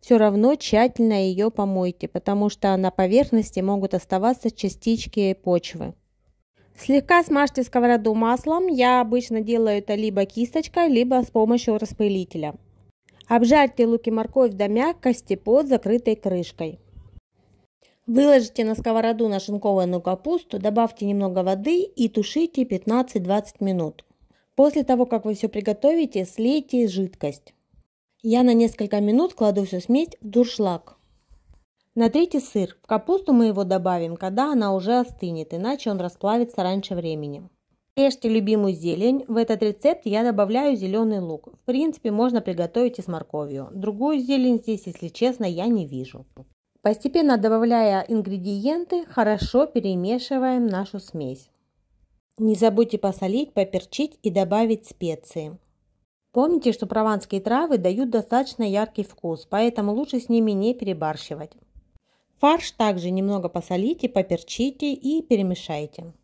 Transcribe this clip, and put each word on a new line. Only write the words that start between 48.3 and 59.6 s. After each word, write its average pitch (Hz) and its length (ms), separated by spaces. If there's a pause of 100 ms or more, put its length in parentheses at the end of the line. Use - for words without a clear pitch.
хорошо 233 640
перемешиваем 247 1000
нашу 196 320
смесь. 135 500 (840)
Не 220 200
забудьте 220 420
посолить, 196 540
поперчить 196 720
и 220 40
добавить 208 600
специи. 160 680 (760)
Помните, 277 400
что 214 160
прованские 214 520
травы 269 380
дают 196 320
достаточно 240 540
яркий 208 400
вкус, - 440
поэтому 214 440